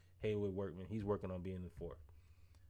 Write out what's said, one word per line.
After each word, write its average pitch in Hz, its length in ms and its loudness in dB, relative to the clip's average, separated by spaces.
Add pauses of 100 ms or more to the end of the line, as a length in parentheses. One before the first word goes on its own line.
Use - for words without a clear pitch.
(220)
Haywood 104 320 4
Workman. 92 360 -2
He's 104 140 2
working 98 260 4
on 92 120 0
being 92 200 -2
the 87 160 -6
fourth. 80 200 -4 (720)